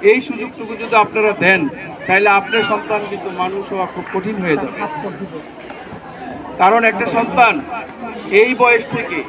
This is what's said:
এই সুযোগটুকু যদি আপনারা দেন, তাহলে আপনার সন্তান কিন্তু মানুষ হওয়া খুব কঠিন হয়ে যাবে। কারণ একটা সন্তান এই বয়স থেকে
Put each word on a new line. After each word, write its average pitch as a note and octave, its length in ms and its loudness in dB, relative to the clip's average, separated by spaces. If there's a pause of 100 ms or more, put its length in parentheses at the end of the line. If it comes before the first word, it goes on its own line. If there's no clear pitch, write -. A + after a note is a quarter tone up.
(100)
এই B3+ 100 4
সুযোগটুকু A#3 560 -8
যদি A3+ 200 -2
আপনারা G#3+ 440 4
দেন, F3 280 4 (380)
তাহলে G3 220 4
আপনার G3+ 340 4
সন্তান G#3+ 380 -2 (100)
কিন্তু G3 280 -8
মানুষ F#3+ 340 -4
হওয়া F#3+ 140 -2
খুব F3 180 -10 (100)
কঠিন F#3+ 200 -4
হয়ে F3 220 0
যাবে। C#3 260 -6 (1800)
কারণ A3 260 6
একটা A3 220 2
সন্তান A#3 540 4 (720)
এই A3+ 280 6
বয়স A#3+ 320 4
থেকে F3 380 -4